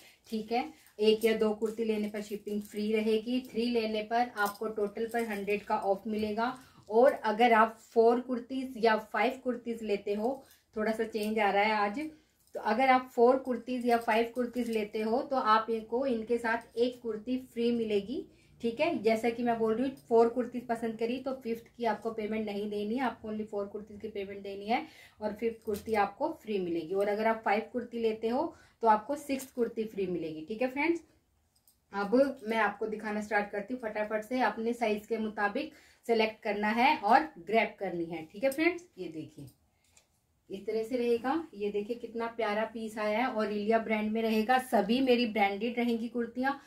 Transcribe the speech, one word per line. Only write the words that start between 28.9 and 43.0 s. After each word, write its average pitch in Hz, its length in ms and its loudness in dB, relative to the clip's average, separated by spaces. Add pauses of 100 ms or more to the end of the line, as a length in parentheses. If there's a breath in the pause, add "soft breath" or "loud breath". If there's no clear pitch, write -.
sixth - 380 -6
कुर्ती 226 300 -2
free 190 220 -4
मिलेगी, 160 400 -6
ठीक 220 140 -6
है 254 80 0
friends। 311 320 0 (920)
अब 196 220 0 (280)
मैं 220 160 0
आपको 208 280 0
दिखाना 214 340 -4
start 208 300 0
करती 202 220 -6
हूँ, 247 100 -6
फटाफट 214 400 -4
से 254 200 -2
अपने 226 320 0
size 214 300 -2
के 226 140 -4
मुताबिक 214 540 -2 (340 loud breath)
select 220 360 2
करना 214 280 0
है 240 260 4
और 247 320 4 (120)
grab 214 380 0
करनी 175 260 -4
है, 165 200 -8
ठीक 208 180 -10
है 269 80 2
friends। 330 360 0 (100)
ये 180 120 -10
देखिए, 147 380 -14 (1040 soft breath)
इस 196 160 -10
तरह 220 180 -2
से 254 140 -4
रहेगा। 240 340 0 (220)
ये 208 180 -4
देखिए, 208 260 -4
कितना 233 320 -8
प्यारा 214 360 -2
piece 220 320 -8
आया 214 220 0